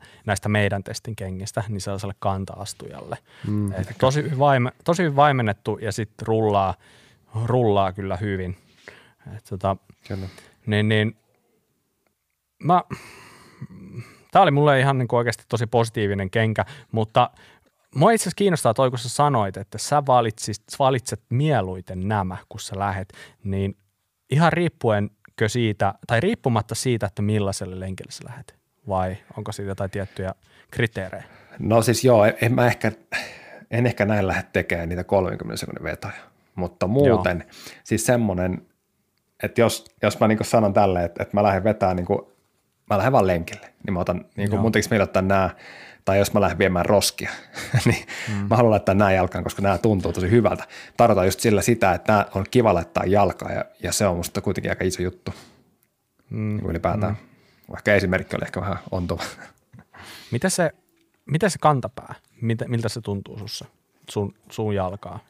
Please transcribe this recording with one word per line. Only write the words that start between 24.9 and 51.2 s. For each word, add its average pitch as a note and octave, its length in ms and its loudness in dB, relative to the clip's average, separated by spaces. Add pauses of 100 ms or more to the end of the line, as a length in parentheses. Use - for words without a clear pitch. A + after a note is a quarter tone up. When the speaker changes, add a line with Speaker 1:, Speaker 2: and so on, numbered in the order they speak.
Speaker 1:
siitä, G#2+ 440 0 (140)
tai A#2 120 2
riippumatta A#2+ 560 -2
siitä, A#2 300 -2
että G2+ 160 -6
millaiselle G2 580 -2
lenkille F#2 320 -10
sä - 180 -18
lähet, - 260 -20 (320)
vai F#2 300 -2 (200)
onko G#2+ 140 -8
siitä G2+ 200 -8
jotain F#2+ 200 -6
tiettyjä F#2+ 400 -8 (400)
kriteerejä? F#2+ 520 -4 (360)
Speaker 2:
No A2+ 220 4
siis A2+ 240 2
joo, A2+ 200 6
en, A2+ 160 4
en A#2 140 2
mä B2 120 4
ehkä, A2+ 240 -2 (800)
en A#2+ 140 2
ehkä A2+ 200 0
näin G#2 220 2
lähde F#2 260 -4
tekemään E2+ 360 -2
niitä F2 140 -6
kolmenkymmenen F#2 540 -2
sekunnin - 260 -10
vetoja, D#2+ 300 -8 (420)
mutta F#2 320 -4
muuten G#2 500 4 (100)
Speaker 1:
Joo. - 40 -20 (320)
Speaker 2:
siis - 220 -2
semmonen, F#2+ 600 0 (800)
että A2 180 0
jos, - 240 2 (160)
jos G#2 180 2
mä A2+ 80 6
niinku G#2+ 160 2
sanon G#2+ 300 2
tälleen, F#2+ 320 4
että, - 180 -6
että - 140 -4
mä G#2 60 4
lähden F#2+ 200 2
vetää G2 300 2
niinku, F2+ 380 -2 (580)
mä G#2 80 2
lähden A2 160 2
vaan G#2 140 4
lenkille, - 460 -4 (120)
niin G2+ 80 -4
mä F2 60 -2
otan, F2 260 -4 (120)
niinku G2+ 180 0
Speaker 1:
Joo. G2+ 60 0
Speaker 2:
mun A2 100 2
tekisi G#2+ 180 2
mieli G#2 140 2
ottaa F#2 180 0
nää, F#2+ 280 2 (560)
tai F#2+ 140 2
jos G2+ 140 2
mä G#2 80 2
lähden F2 160 2
viemään F2+ 280 2
roskia, - 440 2 (320)
<laughs> - 240 -2
niin - 200 0 (240)
Speaker 1:
Mm. G2+ 200 -4
Speaker 2:
mä A2+ 60 4
haluan A#2 160 6
laittaa G2+ 240 2
nää G2+ 160 6
jalkaan, F#2 320 0
koska - 180 -8
nää G2 160 2
tuntuu F2+ 360 0
tosi F#2 160 -2
hyvältä. G2+ 340 2 (340)
Tarkoitan G#2 280 6